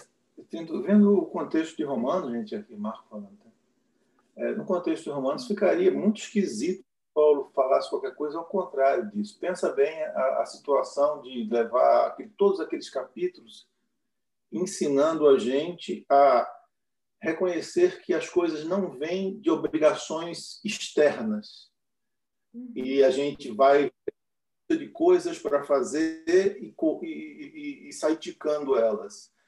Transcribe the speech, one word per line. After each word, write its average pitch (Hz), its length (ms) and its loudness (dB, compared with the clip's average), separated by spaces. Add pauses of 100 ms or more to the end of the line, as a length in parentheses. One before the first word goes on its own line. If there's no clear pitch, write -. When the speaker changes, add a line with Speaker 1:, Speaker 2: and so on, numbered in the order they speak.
(500)
Speaker 1:
tendo, 165 320 -6
vendo 202 340 6
o 170 80 2
contexto 160 540 -4
de 156 40 -4
Romanos, 139 480 -2
gente, 117 240 -8
aqui, 107 220 -12
Marco 104 320 -10
falando, 101 300 -16
tá? - 120 -20 (880)
É, 233 180 -4
no - 120 -8
contexto - 380 -2
de 151 60 -8
Romanos, 135 360 -4
ficaria 185 440 2
muito 208 300 0
esquisito 180 640 -2 (300)
Paulo 151 400 4
falasse - 360 2
qualquer - 240 -6
coisa 147 240 -6
ao 170 60 -8
contrário 139 680 0
disso. - 300 -8
Pensa 175 320 -4
bem 156 300 0
a, 135 400 -2
a - 40 -2
situação 143 760 -2
de 123 280 -8
levar 120 560 4
aquele, - 300 -10
todos - 240 2
aqueles - 280 -8
capítulos - 760 -10 (840)
ensinando 151 760 0
a 135 100 8
gente 151 720 -4
a 139 400 6 (720)
reconhecer 175 840 0
que - 120 -2
as 156 140 -4
coisas 156 360 -2
não 180 260 -2
vêm 185 500 -6
de 330 100 0
obrigações - 1120 -2
externas. - 1040 -2 (840)
Speaker 2:
Uhum. 240 220 -16
Speaker 1:
E 135 260 0
a 131 80 6
gente 139 420 -4
vai 135 400 4 (840)
de - 120 -8
coisas 170 500 2
para 143 260 0
fazer 160 1000 0
e - 100 -14
co-, - 300 0
e, 330 60 -10
e, 147 760 -12
e, - 20 -18
e 143 40 -18
sair 160 240 -2
ticando 147 600 -4
elas. 107 560 -2 (140)